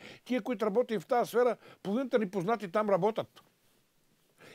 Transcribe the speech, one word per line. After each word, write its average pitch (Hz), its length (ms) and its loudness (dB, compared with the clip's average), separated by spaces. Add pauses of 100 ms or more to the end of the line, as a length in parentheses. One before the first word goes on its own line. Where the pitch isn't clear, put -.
(260)
тия, 247 160 -2
които 226 240 -2
работят 214 360 0
в - 40 -12
тази 233 240 2
сфера, 233 280 2 (260)
половината 240 360 0
ни 208 100 -2
познати 202 420 -2
там 214 180 0
работят. 196 520 0 (1120)